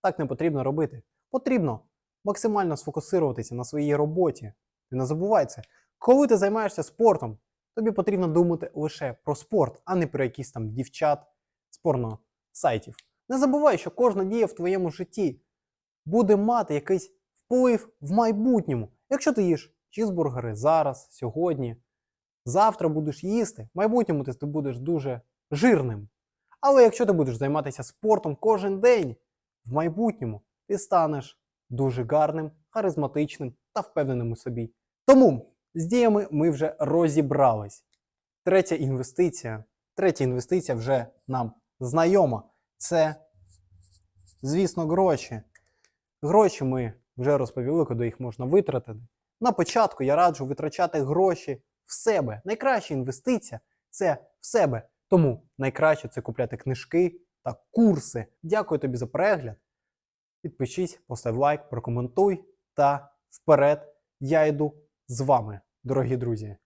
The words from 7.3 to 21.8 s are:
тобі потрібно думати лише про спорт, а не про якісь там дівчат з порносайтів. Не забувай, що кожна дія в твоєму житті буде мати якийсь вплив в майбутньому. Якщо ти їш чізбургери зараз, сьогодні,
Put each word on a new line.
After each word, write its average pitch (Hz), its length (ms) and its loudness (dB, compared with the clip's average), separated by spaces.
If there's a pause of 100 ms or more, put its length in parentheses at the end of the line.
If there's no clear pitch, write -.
тобі 220 160 0
потрібно 190 360 0
думати 170 460 2
лише 147 400 -6 (100)
про 147 120 -2
спорт, - 500 -2
а 185 100 -4
не 170 120 2
про 143 160 -2
якісь 123 280 -6
там 113 180 -8
дівчат 139 500 -2 (500)
з - 80 -20
порносайтів. 117 1200 -4 (340)
Не 262 80 -2
забувай, 277 400 4
що - 140 -8
кожна 202 320 0
дія 214 220 0
в - 80 -6
твоєму 180 380 -2
житті 175 500 -6 (640)
буде 202 300 4
мати 208 380 0
якийсь 165 380 -4 (220)
вплив 247 560 0 (120)
в 147 100 -8
майбутньому. 214 760 0 (200)
Якщо 277 240 0
ти 214 100 2
їш 170 320 0 (140)
чізбургери 147 680 -4
зараз, 147 560 0
сьогодні, 135 640 -4 (680)